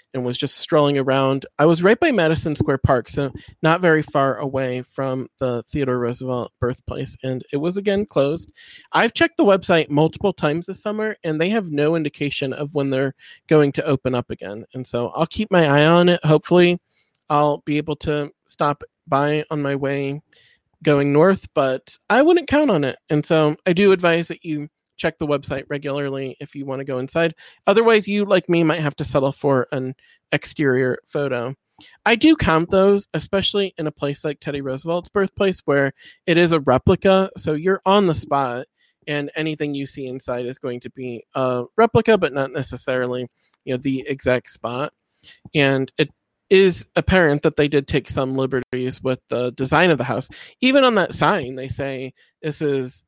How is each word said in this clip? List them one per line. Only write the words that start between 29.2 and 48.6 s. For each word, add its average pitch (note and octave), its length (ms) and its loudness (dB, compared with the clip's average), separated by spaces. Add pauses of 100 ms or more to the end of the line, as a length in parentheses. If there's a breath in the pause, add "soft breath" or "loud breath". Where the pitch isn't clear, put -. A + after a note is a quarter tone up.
for C3+ 400 0
an C3 200 -6 (380 soft breath)
exterior C3 760 0
photo. C3 480 -6 (520 loud breath)
I A3+ 100 4
do D4+ 220 4
count E3 340 2
those, G3+ 420 4
especially F#3+ 640 -2
in D#3 100 -4
a D3+ 40 -6
place C#3+ 320 -6
like D3 160 -6
Teddy C#3+ 220 -8
Roosevelt's D#3 480 -6
birthplace, F#3+ 560 -2
where C#3 260 2 (340 loud breath)
it E3 120 2
is E3+ 160 4
a D#3+ 80 2
replica, F#3+ 720 4
so D#3 200 -4
you're F#3 300 -2
on G3 200 4
the E3 100 2
spot, C3+ 520 -4 (380)
and D3 300 -4
anything D#3 400 -4
you C#3 100 -6
see C3+ 220 -10
inside B2 380 -6
is B2+ 140 -10
going B2 200 -8
to B2 120 -16
be B2 340 -12 (100)
a B2+ 300 -2 (100)
replica, A3+ 420 4
but E3 140 0
not C3+ 220 -4
necessarily, B2+ 720 -4 (380 soft breath)
you C3+ 80 -4
know, B2+ 40 -2
the C3 300 -4
exact C3 420 -2
spot. B2 440 -8 (600 soft breath)
And C3+ 440 0
it D3 120 0 (400)
is F#3+ 460 4
apparent D#3+ 460 2
that D3+ 160 0
they D3 100 2
did C#3+ 220 0
take C3+ 200 -2
some C3 280 -4
liberties B2+ 680 -4